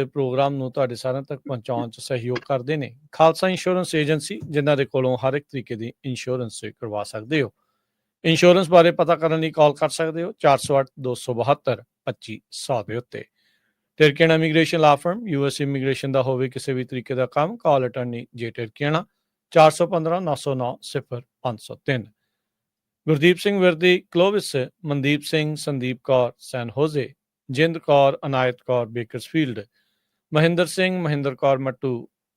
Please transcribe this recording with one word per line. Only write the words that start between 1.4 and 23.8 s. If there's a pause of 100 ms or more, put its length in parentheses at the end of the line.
ਪਹੁੰਚਾਉਣ
'ਚ
ਸਹਿਯੋਗ
ਕਰਦੇ
ਨੇ (160)
ਖਾਲਸਾ
ਇੰਸ਼ੋਰੈਂਸ
ਏਜੰਸੀ,
ਜਿਨ੍ਹਾਂ
ਦੇ
ਕੋਲੋਂ
ਹਰ
ਇੱਕ
ਤਰੀਕੇ
ਦੀ (120)
ਇੰਸ਼ੋਰੈਂਸ
ਕਰਵਾ
ਸਕਦੇ
ਹੋ। (720)
ਇੰਸ਼ੋਰੈਂਸ
ਬਾਰੇ
ਪਤਾ
ਕਰਨ
ਲਈ
ਕਾਲ
ਕਰ
ਸਕਦੇ
ਹੋ
ਚਾਰ
ਸੌ
ਅੱਠ (140)
ਦੋ
ਸੌ
ਬਹੱਤਰ (220)
ਪੱਚੀ (100)
ਸੌ
ਦੇ
ਉੱਤੇ। (720)
ਟਿਰਕੇਣਾ
ਇਮੀਗ੍ਰੇਸ਼ਨ
ਲਾਅ
ਫਰਮ,
ਯੂ
ਐਸ
ਇਮੀਗ੍ਰੇਸ਼ਨ
ਦਾ
ਹੋਵੇ
ਕਿਸੇ
ਵੀ
ਤਰੀਕੇ
ਦਾ
ਕੰਮ,
ਕਾਲ
ਅਟਾਰਨੀ
ਜੇ
ਟਿਰਕੇਣਾ, (440)
ਚਾਰ
ਸੌ
ਪੰਦਰਾਂ
ਨੌ
ਸੌ
ਨੌ
ਸਿਫਰ (200)
ਪੰਜ
ਸੌ
ਤਿੰਨ। (1040)
ਗੁਰਦੀਪ
ਸਿੰਘ
ਵਿਰਦੀ